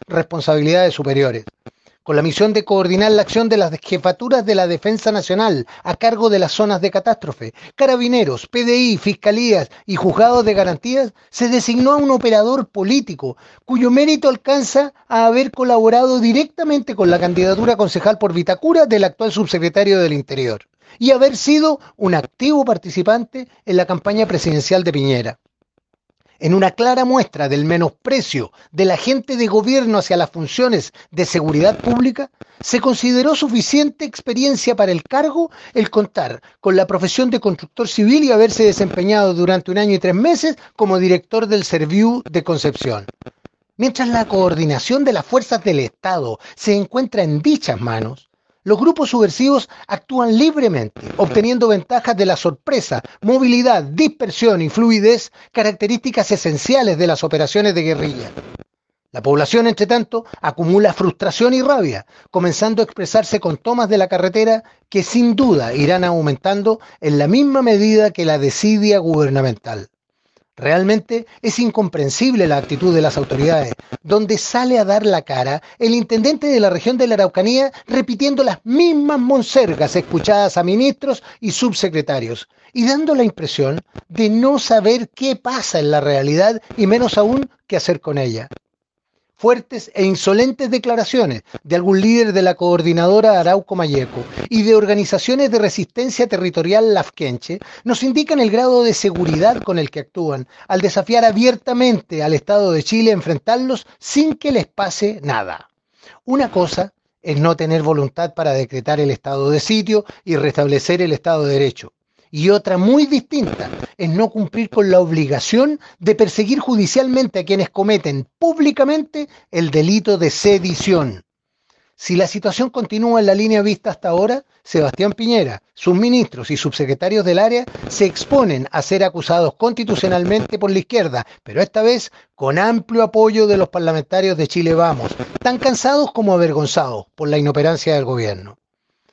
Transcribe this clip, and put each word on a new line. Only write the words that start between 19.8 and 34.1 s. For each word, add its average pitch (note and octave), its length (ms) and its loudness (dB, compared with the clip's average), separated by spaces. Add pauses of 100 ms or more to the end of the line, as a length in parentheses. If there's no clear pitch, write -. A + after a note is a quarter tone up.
del E3 140 2
Interior C3 560 -6 (300)
y B3 140 2
haber C4 260 4
sido D4+ 420 2 (160)
un F#3 180 0
activo C4+ 520 0
participante G#3+ 840 -2 (160)
en F3+ 140 0
la F3 80 2
campaña G3+ 400 -2
presidencial F3 580 -2
de E3 80 -2
Piñera. C3 460 -2 (1040)
En E3 120 0
una F#3+ 200 2
clara B3 320 0
muestra A#3+ 440 0
del C#3+ 160 -2
menosprecio E3 840 -2 (220)
del F#3+ 180 2
agente B3 460 -2
de A#3 100 0
gobierno A3 520 2
hacia F3+ 180 -2
las E3 140 -2
funciones E3 600 -2 (200)
de E3 120 -2
seguridad D#3 540 0
pública, B3 500 -2 (320)
se A#3+ 200 -2
consideró B3+ 560 2
suficiente C#4+ 680 0
experiencia B3+ 680 -2